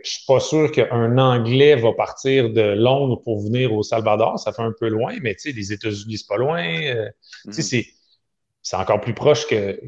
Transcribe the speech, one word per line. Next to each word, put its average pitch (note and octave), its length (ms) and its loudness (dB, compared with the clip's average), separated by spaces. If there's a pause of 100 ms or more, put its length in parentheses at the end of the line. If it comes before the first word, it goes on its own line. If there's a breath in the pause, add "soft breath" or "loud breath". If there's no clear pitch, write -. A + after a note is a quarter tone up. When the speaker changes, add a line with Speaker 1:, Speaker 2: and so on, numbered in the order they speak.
Speaker 1:
je - 60 -10
suis - 180 -10
pas C3 120 6
sûr D3+ 320 0
qu'un A#2+ 480 2
Anglais C3 560 4
va A2+ 180 2
partir C3 560 0
de A2 120 2
Londres A#2+ 640 2
pour A2 220 -4
venir A#2+ 280 0
au G#2+ 100 0
Salvador. A2 560 0
Ça G#2+ 120 -6
fait A#2 120 -6
un A2+ 160 -4
peu A#2 80 -2
loin, A2+ 340 -2
mais A2 140 -4
tu - 160 -10
sais, C3 40 -14
les G2+ 160 -10
États-Unis, G#2 460 -8
c'est - 100 -14
pas G2+ 100 -4
loin. D#3+ 280 -2
Euh, D3 420 -4 (380 loud breath)
tu G2+ 80 -16
sais, D#3+ 80 -6
Speaker 2:
Mhm. B2 220 -4
Speaker 1:
c'est, - 20 -16 (800)
c'est - 140 -8
encore G#2 240 0
plus A#2+ 120 -6
proche C#3 320 2
que, G2+ 420 -2